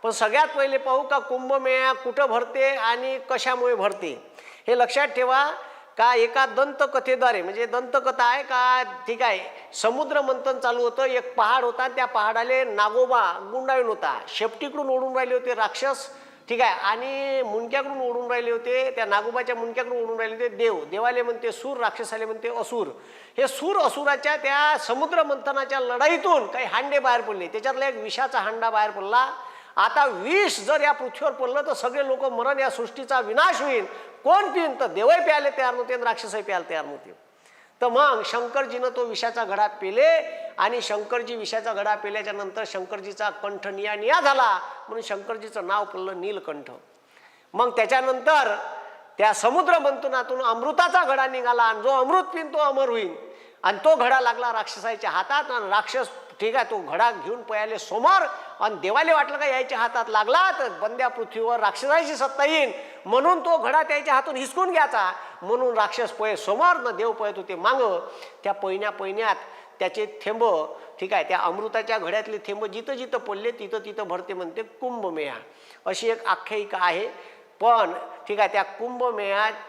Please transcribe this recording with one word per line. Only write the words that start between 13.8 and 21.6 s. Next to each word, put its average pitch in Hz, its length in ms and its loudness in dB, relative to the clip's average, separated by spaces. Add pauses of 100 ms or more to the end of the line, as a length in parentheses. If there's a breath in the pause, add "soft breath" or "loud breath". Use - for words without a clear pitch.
होता, 151 420 -2
शेपटीकडून 269 600 -4
ओढून 262 280 0
राहिले 254 180 0
होते 247 200 0
राक्षस, 247 540 -2 (400 loud breath)
ठीक 233 120 -2
आहे, 220 200 4
आणि 269 640 -2
मुंडक्याकडून 254 580 -4
ओढून 247 300 -4
राहिले 240 200 0
होते, 247 400 0
त्या 233 140 -2
नागोबाच्या 233 500 0
मुंडक्याकडून 233 480 -4
ओढून 226 160 -4
राहिले 220 180 -4
होते 240 120 -2
देव. 202 360 0
देवाले 233 380 0
म्हणते 233 300 -4
सूर, 277 240 -8